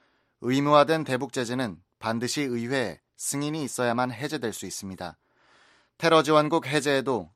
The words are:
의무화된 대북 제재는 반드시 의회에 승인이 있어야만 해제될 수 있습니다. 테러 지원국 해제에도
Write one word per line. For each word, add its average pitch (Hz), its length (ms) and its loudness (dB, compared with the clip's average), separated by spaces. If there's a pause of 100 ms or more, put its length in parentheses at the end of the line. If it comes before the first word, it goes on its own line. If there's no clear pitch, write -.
(420)
의무화된 147 640 4
대북 131 280 -4
제재는 123 460 -4 (220)
반드시 117 420 -2
의회에 120 580 -2 (180)
승인이 147 460 -4
있어야만 123 480 -2
해제될 123 420 -6
수 - 120 -12
있습니다. 90 520 -10 (800)
테러 160 260 6
지원국 151 440 2
해제에도 131 680 0